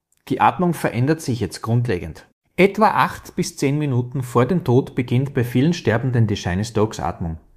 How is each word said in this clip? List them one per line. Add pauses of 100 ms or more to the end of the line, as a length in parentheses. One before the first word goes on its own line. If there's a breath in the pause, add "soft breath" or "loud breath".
(280)
die
Atmung
verändert
sich
jetzt
grundlegend. (300)
Etwa
acht
bis
zehn
Minuten
vor
dem
Tod
beginnt
bei
vielen
Sterbenden
die
Shiny
Stokes
Atmung. (200)